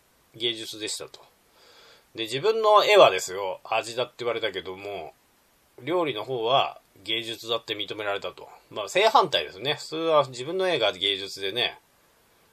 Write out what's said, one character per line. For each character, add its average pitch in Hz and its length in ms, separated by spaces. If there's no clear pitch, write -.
芸 117 180
術 110 260
で 107 80
し - 100
た」 71 120
と。 - 100
で、 113 80
自 117 160
分 220 220
の 214 240
絵 208 120
は 143 120
で 92 100
す - 120
よ、 95 320
味 113 320
だ 123 80
っ 120 40
て - 120
言 120 80
わ 113 60
れ 110 80
た 107 100
け 92 100
ど 92 140
も、 98 380
料 165 240
理 135 80
の 107 100
方 123 200
は 117 380
芸 113 200
術 113 240
だ 117 100
っ - 80
て 110 100
認 104 200
め 107 80
ら 101 100
れ 98 60
た 90 120
と。 - 180
ま 107 140
あ、 - 60
正 208 180
反 160 220
対 87 140
で 71 80
す 92 80
ね。 139 160
普 - 100
通 156 120
は 160 300
自 127 160
分 170 140
の 185 100
絵 160 120
が 104 120
芸 95 260
術 98 220
で 98 120
ね、 113 280